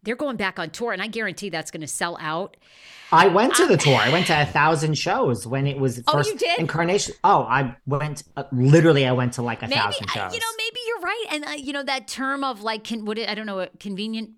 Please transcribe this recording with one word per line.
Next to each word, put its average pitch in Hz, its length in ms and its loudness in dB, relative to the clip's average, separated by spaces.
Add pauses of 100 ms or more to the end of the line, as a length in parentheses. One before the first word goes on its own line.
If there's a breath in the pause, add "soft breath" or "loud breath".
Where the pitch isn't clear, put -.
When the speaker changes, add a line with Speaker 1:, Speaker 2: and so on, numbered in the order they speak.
Speaker 1:
they're 220 100 -4
going 262 220 -4
back 190 240 -4
on 165 100 -6
tour. 233 220 -6
And 185 100 -6
I 220 60 -6
guarantee 208 400 -8
that's 160 240 -8
gonna 160 160 -10
sell 170 320 -4
out. 165 360 -6 (560 loud breath)
Speaker 2:
I 170 140 10
went 196 300 4
to 339 100 4
the 269 60 4
Speaker 1:
Um, 165 80 4
Speaker 2:
tour. 135 160 6
I 110 140 4
went 170 180 2
to 156 120 4
a 147 60 2
thousand 151 500 2
shows 170 480 0
when 135 220 -2
it 139 140 -2
was 123 260 0
Speaker 1:
Oh, 294 60 4
Speaker 2:
first 147 180 2
Speaker 1:
you - 80 -6
did? 339 220 0
Speaker 2:
incarnation. 170 520 0 (120)
Oh, 180 180 6
I 123 320 0 (100)
went, 143 380 -4 (140)
uh, 139 160 -8
literally, 143 520 6
I 127 60 2
went 123 220 0
to, 123 100 -6
like, 117 220 -4
a - 20 -8
Speaker 1:
Maybe, 262 140 0
Speaker 2:
thousand 104 300 -2
Speaker 1:
uh, - 20 -4
Speaker 2:
shows. 98 220 -6
Speaker 1:
you 466 40 -6
know, 453 80 -4 (100)
maybe 453 300 -6
you're 453 140 -6
right. 403 320 -6
And, 302 120 -6
uh, 285 140 -10
you 277 140 -8
know, 285 100 -6
that 269 240 -4
term 277 380 -6
of, 233 180 -6
like, 214 240 -6
con-, 220 180 -8
what 214 140 -6
it, 226 100 -6
I 214 60 -4
don't 214 120 -8
know, 202 120 -6
a 185 80 -4 (140)
convenient 214 580 -8